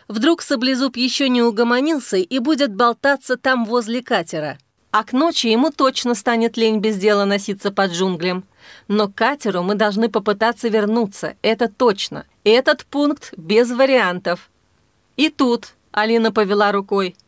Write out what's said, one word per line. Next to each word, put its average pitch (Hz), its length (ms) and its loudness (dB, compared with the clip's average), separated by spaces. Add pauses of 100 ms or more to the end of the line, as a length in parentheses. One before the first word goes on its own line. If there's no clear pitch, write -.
Вдруг 285 340 0
Саблезуб 254 540 -2
еще 254 320 -2
не 247 140 2
угомонился 240 760 0
и 190 240 -2
будет 269 340 0
болтаться 247 600 0
там 254 280 -2
возле 233 380 -4
катера. 160 560 -4 (340)
А 220 120 0
к - 100 -8
ночи 311 320 0
ему 247 240 2
точно 262 440 0
станет 233 440 0
лень 220 200 2
без 208 200 -2
дела 202 260 2
носиться 202 480 -2
по 196 140 0
джунглям. 180 580 -2 (440)
Но 208 200 0
к 202 60 -12
катеру 220 480 -2
мы 196 120 -2
должны 208 360 0
попытаться 220 580 -2
вернуться, 214 720 -2
это 226 280 0
точно. - 580 -2 (180)
Этот 254 400 4
пункт 294 520 -2
без 208 340 2
вариантов". 220 800 0 (640)
"И 294 140 2
тут", 240 440 -2 (180)
Алина 226 380 2
повела 208 420 2
рукой, 196 440 -2 (120)